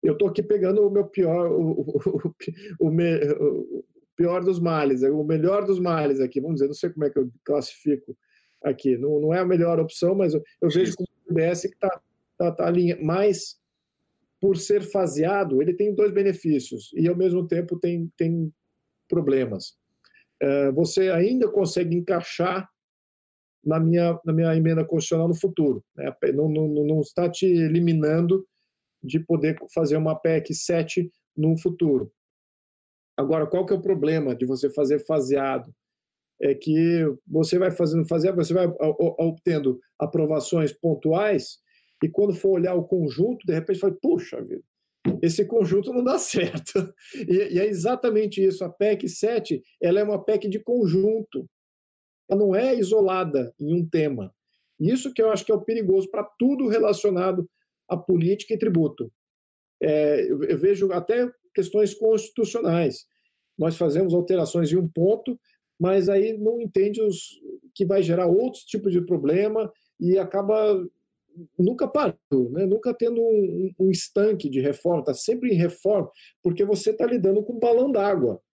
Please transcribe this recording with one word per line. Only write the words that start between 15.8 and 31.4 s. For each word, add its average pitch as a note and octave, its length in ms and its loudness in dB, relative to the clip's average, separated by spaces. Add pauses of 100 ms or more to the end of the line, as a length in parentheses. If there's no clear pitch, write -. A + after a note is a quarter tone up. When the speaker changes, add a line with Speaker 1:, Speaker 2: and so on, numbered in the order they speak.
Speaker 1:
dois G#3 200 2
benefícios E3 840 -2
e, E3 140 2
ao F3 80 0
mesmo F3+ 320 0
tempo, F3 280 -2
tem, F3 400 -4
tem E3 360 -2 (560)
problemas. C3 680 -2 (640)
Eh, C#3 300 2
você E3+ 400 0
ainda G#3+ 400 2
consegue F3+ 460 0
encaixar F3+ 720 -2 (960)
na D#3+ 160 2
minha, E3+ 440 2
na E3 80 -2
minha E3 220 2
emenda D#3+ 300 2
constitucional E3 420 0
no F3 80 2
futuro, D#3+ 500 0 (120)
né? C#3 180 -6 (180)
Não, D3 160 0
não, D#3 200 0
não, D3 160 0
não D#3 160 2
está F3 280 -2
te E3+ 180 -2
eliminando E3+ 1000 2 (560)
de C3+ 160 -4
poder D#3+ 400 0 (160)
fazer D3+ 220 0
uma D#3 180 0
pec D#3+ 400 -2
sete E3+ 560 -2 (260)
no D#3+ 220 2